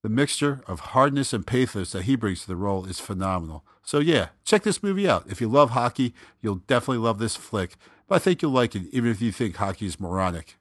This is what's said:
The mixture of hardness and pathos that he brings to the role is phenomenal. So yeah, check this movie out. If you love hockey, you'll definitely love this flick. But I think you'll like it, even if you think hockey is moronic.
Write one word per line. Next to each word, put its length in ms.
The 80
mixture 560
of 140
hardness 520
and 140
pathos 460
that 100
he 120
brings 280
to 60
the 80
role 280
is 160
phenomenal. 640
So 160
yeah, 300
check 200
this 180
movie 260
out. 220
If 100
you 80
love 220
hockey, 440
you'll 140
definitely 320
love 200
this 180
flick. 400
But 100
I 20
think 240
you'll 80
like 240
it, 80
even 180
if 120
you 100
think 240
hockey 300
is 120
moronic. 640